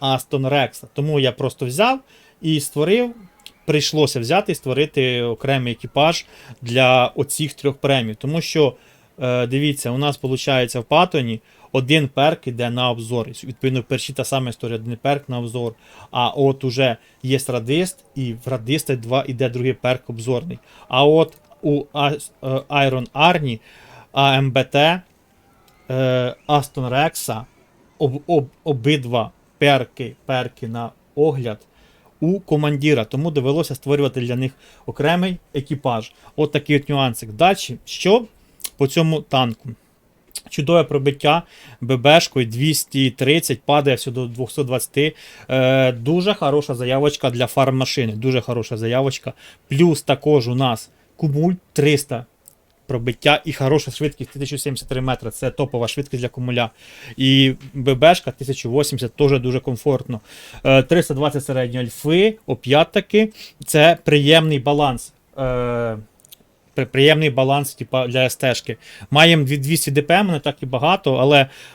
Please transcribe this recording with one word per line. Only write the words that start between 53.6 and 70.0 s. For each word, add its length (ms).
швидкість 400
тисяча 280
сімдесят 300
три 120
метри, 300
це 200
топова 380
швидкість 340
для 60
кумуля. 420
І 380
Б 200
Б 200
шка 160
тисяча 380
вісімдесят 480
теж 240
дуже 200
комфортно. 600
Е, 180
триста 320
двадцять 300
середньої 420
альфи, 600
опять-таки, 840
це 380
приємний 540
баланс. 540
Е, 600
при-, 120
приємний 440
баланс, 440
типа, 340
для 180
С 100
Т 180
шки. 220
Маємо 340
дві-, 140
двісті 320
Д 120